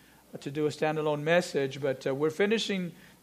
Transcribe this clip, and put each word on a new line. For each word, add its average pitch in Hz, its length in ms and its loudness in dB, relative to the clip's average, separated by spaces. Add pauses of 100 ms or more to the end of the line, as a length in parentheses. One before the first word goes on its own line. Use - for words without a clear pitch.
(400)
to 147 100 -8
do 151 160 0
a 147 40 2
standalone 151 520 0
message, 147 580 2
but, 135 240 -2
uh, 139 120 0
we're 156 140 2
finishing 196 600 0 (320)